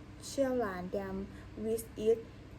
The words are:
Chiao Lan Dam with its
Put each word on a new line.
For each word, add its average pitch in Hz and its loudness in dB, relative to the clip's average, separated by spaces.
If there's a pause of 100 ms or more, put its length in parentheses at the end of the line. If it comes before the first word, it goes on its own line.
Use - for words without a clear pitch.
(240)
Chiao 262 2
Lan 185 0
Dam 196 -2 (300)
with 220 0 (140)
its 220 6 (380)